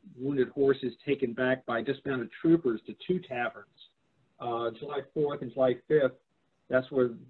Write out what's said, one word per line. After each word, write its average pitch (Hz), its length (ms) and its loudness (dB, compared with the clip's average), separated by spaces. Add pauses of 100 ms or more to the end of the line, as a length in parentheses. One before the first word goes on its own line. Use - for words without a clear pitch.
(160)
wounded 131 340 0
horses 135 420 0 (140)
taken 135 260 -2
back 127 320 0
by 117 180 -2
dismounted 131 460 -4 (140)
troopers 160 440 4
to 113 80 -12 (120)
two 180 140 0
taverns, 120 460 -6 (720)
uh, 117 400 -4
July 143 220 -6 (140)
fourth 143 260 -2
and 127 120 -8
July 131 240 2 (120)
fifth. 139 300 4 (500)
That's 127 240 0
where 127 180 4 (200)